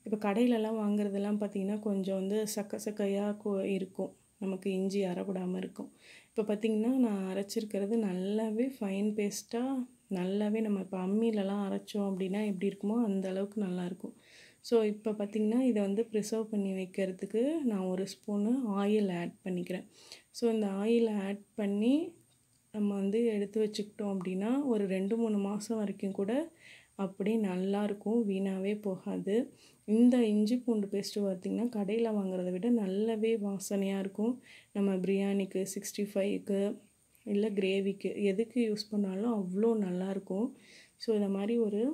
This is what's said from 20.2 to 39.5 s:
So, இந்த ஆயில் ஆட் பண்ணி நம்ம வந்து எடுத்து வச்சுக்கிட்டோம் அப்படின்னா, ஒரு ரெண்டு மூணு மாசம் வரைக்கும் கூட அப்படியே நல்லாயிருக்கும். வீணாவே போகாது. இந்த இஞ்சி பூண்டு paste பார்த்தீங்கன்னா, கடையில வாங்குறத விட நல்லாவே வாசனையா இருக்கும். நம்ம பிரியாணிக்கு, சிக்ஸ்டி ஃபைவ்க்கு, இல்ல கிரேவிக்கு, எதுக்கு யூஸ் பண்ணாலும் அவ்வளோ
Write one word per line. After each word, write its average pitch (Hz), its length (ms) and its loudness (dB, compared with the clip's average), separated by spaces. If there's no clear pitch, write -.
So, - 200 -6
இந்த 220 160 2
ஆயில் 226 320 4
ஆட் 196 260 -4
பண்ணி 208 400 2
நம்ம 208 200 2
வந்து 196 320 0
எடுத்து 202 340 0
வச்சுக்கிட்டோம் 208 520 -2
அப்படின்னா, 185 380 -2
ஒரு 214 200 2
ரெண்டு 190 300 0
மூணு 220 220 2
மாசம் 208 400 -2
வரைக்கும் 202 360 -4
கூட 196 180 -2
அப்படியே 196 440 0
நல்லாயிருக்கும். 202 840 0
வீணாவே 190 560 0
போகாது. 190 540 -2
இந்த 240 280 8
இஞ்சி 214 300 2
பூண்டு 220 300 0
paste 202 360 -4
பார்த்தீங்கன்னா, 196 480 -2
கடையில 220 420 0
வாங்குறத 185 380 -2
விட 185 220 -2
நல்லாவே 220 680 2
வாசனையா 196 580 -2
இருக்கும். 196 340 -2
நம்ம 196 240 2
பிரியாணிக்கு, 196 680 0
சிக்ஸ்டி 202 380 -4
ஃபைவ்க்கு, 196 560 0
இல்ல 208 240 2
கிரேவிக்கு, 196 600 0
எதுக்கு 208 400 2
யூஸ் 214 260 0
பண்ணாலும் 208 460 0
அவ்வளோ 196 340 0